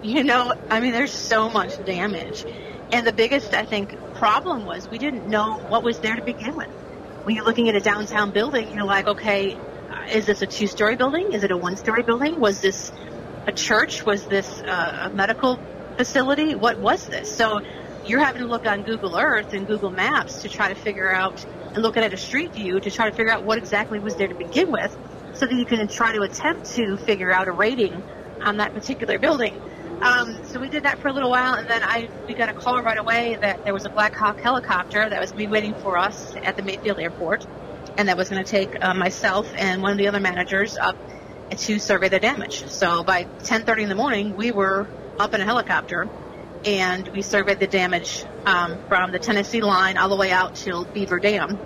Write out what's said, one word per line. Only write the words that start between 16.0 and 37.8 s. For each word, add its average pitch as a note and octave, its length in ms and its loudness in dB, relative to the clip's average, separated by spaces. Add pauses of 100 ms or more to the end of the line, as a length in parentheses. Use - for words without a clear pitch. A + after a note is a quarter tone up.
What A3+ 240 2
was A3+ 260 2
this?" - 280 -8
So G#3+ 280 2 (440)
you're A3+ 140 2
having C4 220 2
to A#3+ 60 -4
look A#3 200 -2
on G3+ 160 0
Google G3+ 320 -2
Earth A3 380 2
and G3 120 -4
Google G3+ 260 0
Maps G3+ 500 0
to - 80 -8
try G3 220 0
to G3 40 -4
figure F#3+ 360 -2
out, F#3 320 0 (300)
and A3+ 100 -2
looking A3+ 200 4
at G#3+ 100 0
a F#3+ 40 -8
street D4+ 360 -4
view F#3+ 260 0
to G3 120 -4
try A3 180 2
to G3+ 60 -6
figure A3+ 160 2
out G#3+ 120 2
what A3 140 2
exactly G#3 420 -2
was G3+ 160 -4
there G3 120 0
to F#3 80 -6
begin C#4 360 2
with F#3+ 240 -2 (380)
so - 120 0
that B3 100 2
you A#3+ 100 2
can A3 220 0
try A3+ 260 0
to G#3+ 80 0
attempt C#4+ 440 -2 (100)
to G3+ 220 0
figure F#3 340 0
out F#3 160 4
a F#3 40 -2
rating G3 500 2 (400)
on G#3 160 0
that G#3+ 160 0
particular G#3+ 460 -4
building. C4 400 2 (420)
Um, A#3+ 440 2
so B3+ 140 -10
we C4 100 -6
did C#4+ 140 -4
that C#4+ 160 0
for - 80 -2
a C#4 60 0
little C4 160 0
while, B3+ 260 4
and A3+ 120 -4
then A#3 160 2
I, A#3 260 0 (180)
we B3 60 -6
got A3+ 160 0
a G#3+ 40 -6
call B3 280 0
right A3+ 160 2
away A3+ 440 0
that G3 220 0
there G3+ 100 0
was G3 120 -4
a G3+ 40 -6
Black G#3 240 2
Hawk G#3 260 0
helicopter G#3+ 680 0
that G3+ 100 -2
was F#3+ 120 -2
gonna G#3+ 140 -4
be - 20 -6
waiting G#3 260 0
for F#3+ 240 -2
us G3 360 0 (100)
at F#3+ 140 -2
the F#3+ 60 -6
Mayfield G3 360 -2
Airport, E3+ 460 -2 (520)